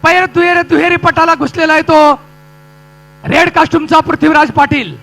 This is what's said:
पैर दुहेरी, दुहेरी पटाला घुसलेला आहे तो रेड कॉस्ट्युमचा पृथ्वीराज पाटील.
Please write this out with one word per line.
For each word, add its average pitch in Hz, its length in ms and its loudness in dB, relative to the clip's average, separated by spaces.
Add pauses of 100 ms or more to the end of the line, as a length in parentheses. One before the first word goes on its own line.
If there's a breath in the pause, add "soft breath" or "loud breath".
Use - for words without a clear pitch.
पैर 359 220 0 (100)
दुहेरी, 349 340 0
दुहेरी 339 280 0
पटाला 330 380 0
घुसलेला 311 380 -2
आहे 311 100 0
तो 302 300 2 (1120)
रेड 339 300 0
कॉस्ट्युमचा 320 460 0
पृथ्वीराज 311 560 0
पाटील. 277 460 -2